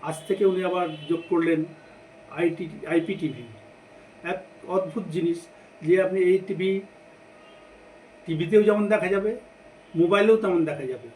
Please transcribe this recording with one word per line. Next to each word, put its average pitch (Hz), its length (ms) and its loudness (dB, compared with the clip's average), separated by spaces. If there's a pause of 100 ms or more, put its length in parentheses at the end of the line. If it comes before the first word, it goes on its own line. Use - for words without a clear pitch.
আজ 156 80 -6 (120)
থেকে 196 240 0
উনি 185 80 -2 (100)
আবার 180 160 -2 (240)
যোগ 170 120 0 (100)
করলেন 165 280 2 (760)
আইটি, 170 260 0 (280)
আইপিটিভি। 165 520 -2 (880)
এক 190 60 -6 (380)
অদ্ভুত 185 280 -4 (100)
জিনিস 170 240 0 (480)
যে 170 80 6 (100)
আপনি 185 140 -2 (120)
এই 190 80 4 (100)
টিভি, 190 220 -2 (1600)
টিভিতেও 170 420 2
যেমন 208 240 2
দেখা 208 220 0
যাবে, 202 180 -2 (680)
মোবাইলেও 208 420 6
তেমন 180 180 2 (100)
দেখা 143 220 -8
যাবে। 113 240 -12